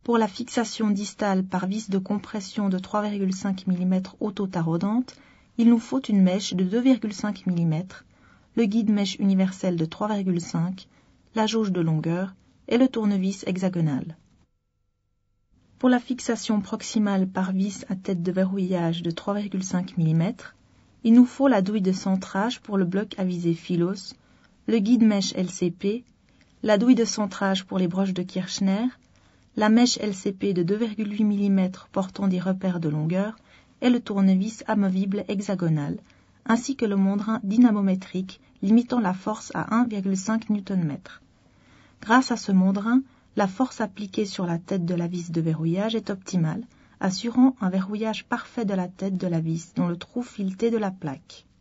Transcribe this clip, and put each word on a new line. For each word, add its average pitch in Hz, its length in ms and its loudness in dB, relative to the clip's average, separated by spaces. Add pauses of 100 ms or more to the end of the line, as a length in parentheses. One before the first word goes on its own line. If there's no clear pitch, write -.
Pour 233 160 2
la 214 100 2
fixation 220 640 -4
distale 196 540 0
par 185 220 -4
vis 208 240 -6
de 196 80 0
compression 202 680 -4
de 185 100 0
trois 208 240 -4
virgule 202 320 -2
cinq 190 320 -4
millimètres 185 540 0
autotaraudante, 196 960 -2 (420)
il 233 100 6
nous 233 120 6
faut 262 200 -4
une 202 220 4
mèche 190 320 2
de 185 80 0
deux 196 180 0
virgule 240 320 2
cinq - 320 -6
millimètres, 170 600 -2 (500)
le 226 120 2
guide 214 240 2
mèche 202 280 0
universel 190 560 2
de 165 100 0
trois 208 220 -6
virgule 190 340 0
cinq, 175 460 -4 (480)
la 220 140 2
jauge 220 240 0
de 180 80 0
longueur 165 560 -2 (320)
et 226 100 2
le 262 80 6
tournevis 202 600 0
hexagonal. 170 680 -2 (1600)
Pour 254 80 4
la 247 100 6
fixation 233 640 -4
proximale 202 680 -2
par 185 220 -4
vis 190 380 -4
à 190 80 -4
tête 185 260 -4
de 180 80 -2
verrouillage 180 720 0
de 170 80 -4
trois 202 240 -6
virgule 202 300 -4
cinq 185 320 -4
millimètres, 165 580 0 (480)
il 226 120 6
nous 247 120 10
faut 269 220 2
la 208 140 4
douille 208 200 0
de 185 80 2
centrage 190 680 -2
pour 202 180 -4
le 185 60 4
bloc 196 340 -4
à 190 60 -2
visée 175 300 0
Phylos, 175 600 -2 (540)
le 226 100 4
guide 220 240 4
mèche 202 320 4
L 180 160 -2
C 175 220 -2
P, 214 320 -4 (580)
la 214 160 4
douille 247 160 6
de 233 100 4
centrage 196 600 -2
pour 190 140 -4
les 185 100 2
broches 190 260 0
de 180 80 -4
Kirchner, 190 640 -2 (720)
la 214 120 4
mèche 240 320 6
L 208 120 -2
C 196 180 -4
P 202 200 -2
de 180 100 2
deux 190 140 2
virgule 214 340 -4
huit 208 140 0
millimètres 196 680 0
portant 190 380 -2
des 180 120 0
repères 185 380 -2
de 160 120 -2
longueur 180 460 -2 (440)
et 247 80 2
le 240 120 4
tournevis 196 640 0
amovible 196 600 0
hexagonal, 170 680 -2 (480)
ainsi 240 320 -2
que 240 80 -2
le 202 120 0
mandrin 202 460 0
dynamométrique 196 1000 2 (180)
limitant 240 400 4
la 190 140 0
force - 400 -8
à - 200 -4
un 240 100 4
virgule 196 340 -2
cinq 220 320 -2
newton-mètre. 185 720 -4 (800)
Grâce 247 300 4
à 226 40 0
ce - 160 -4
mandrin, 196 500 4 (320)
la 202 120 2
force 247 340 -4
appliquée 208 460 -4
sur 196 180 -6
la 170 140 -2
tête 180 260 -4
de 175 100 -2
la 170 120 0
vis 175 240 -6
de 165 100 -2
verrouillage 165 540 -2
est 220 160 -4
optimale, 190 560 -2 (340)
assurant 233 600 2
un 185 80 0
verrouillage 208 560 -4
parfait 240 400 -4
de 196 80 -2
la 180 140 -2
tête 190 280 -6
de 180 100 -4
la 170 140 0
vis 165 340 -6
dans 180 140 0
le 175 80 -2
trou - 240 -10
fileté 208 500 -4
de 233 60 0
la 208 140 -2
plaque. - 560 -12 (140)